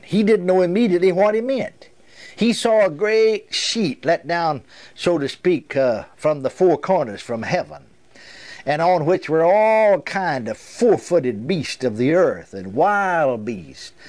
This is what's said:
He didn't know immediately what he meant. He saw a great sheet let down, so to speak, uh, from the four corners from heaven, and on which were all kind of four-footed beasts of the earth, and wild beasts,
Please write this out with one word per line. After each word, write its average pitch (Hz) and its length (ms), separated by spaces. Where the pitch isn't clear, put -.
He 202 220
didn't 202 220
know 185 160
immediately 180 520
what 208 220
he 220 60
meant. 262 460
He 226 160
saw 220 340
a 185 40
great 214 640
sheet - 500
let 165 240
down, 165 360
so 170 240
to 139 100
speak, - 480
uh, 123 280
from 151 260
the 131 80
four 175 300
corners 139 420
from 113 220
heaven, 147 400
and 151 160
on 170 240
which 185 240
were 160 140
all 214 580
kind 151 460
of 110 100
four-footed 143 920
beasts 160 360
of 110 140
the 135 180
earth, 123 400
and 95 180
wild 165 720
beasts, 92 460